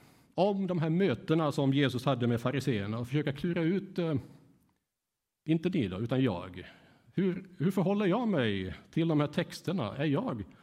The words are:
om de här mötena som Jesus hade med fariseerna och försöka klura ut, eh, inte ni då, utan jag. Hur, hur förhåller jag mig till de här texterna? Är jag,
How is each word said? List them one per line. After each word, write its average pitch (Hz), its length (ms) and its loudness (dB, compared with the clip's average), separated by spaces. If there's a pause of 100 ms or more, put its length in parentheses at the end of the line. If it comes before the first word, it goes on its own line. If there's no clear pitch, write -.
(340)
om 196 320 2
de 180 120 -2
här 160 120 0
mötena 160 600 2
som 135 200 2
Jesus 135 320 2
hade 123 220 2
med 117 140 2
fariseerna 120 580 -2
och 120 100 -6
försöka 143 240 -2
klura 170 300 -2
ut, 185 360 -2
eh, 165 160 0 (1300)
inte 160 240 2
ni 147 200 0
då, 90 100 -6
utan 127 240 0
jag. 92 480 -2 (440)
Hur, 180 340 -2 (100)
hur 160 120 2
förhåller 202 360 2
jag 220 220 2
mig 101 460 0 (160)
till 165 180 0
de 151 120 4
här 147 60 2
texterna? 147 720 -4
Är 139 80 -2
jag, 147 400 -2 (180)